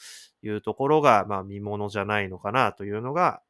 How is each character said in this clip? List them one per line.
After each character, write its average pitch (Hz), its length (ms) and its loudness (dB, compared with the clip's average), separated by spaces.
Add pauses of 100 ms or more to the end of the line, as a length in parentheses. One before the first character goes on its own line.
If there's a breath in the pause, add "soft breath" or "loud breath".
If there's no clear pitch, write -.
(420 loud breath)
い 110 80 -8
う 104 100 -4
と 107 140 -6
こ 139 140 -2
ろ 156 120 4
が、 113 260 6
ま 101 120 -4
あ、 95 40 -6
見 98 180 -10
も 104 180 -6
の 104 100 -4
じ 104 100 -4
ゃ 98 60 0
な 104 160 0
い 98 80 -4
の 92 100 -12
か 104 140 -6
な 120 200 2
と 101 120 -12
い 101 80 -6
う 107 80 -4
の 127 120 -8
が、 170 380 0